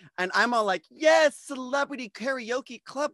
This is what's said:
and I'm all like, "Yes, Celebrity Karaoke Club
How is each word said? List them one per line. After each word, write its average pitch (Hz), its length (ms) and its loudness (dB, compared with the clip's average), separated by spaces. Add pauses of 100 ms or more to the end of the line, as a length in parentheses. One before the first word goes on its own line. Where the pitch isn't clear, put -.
(180)
and 180 160 -4
I'm 226 220 2
all 214 100 2
like, 185 240 -2
"Yes, 311 480 4
Celebrity 262 720 -6
Karaoke 247 760 -6
Club 285 300 -6